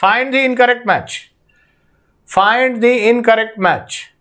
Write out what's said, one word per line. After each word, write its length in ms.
find 300
the 140
incorrect 420
match, 280
find 540
the 100
incorrect 580
match। 340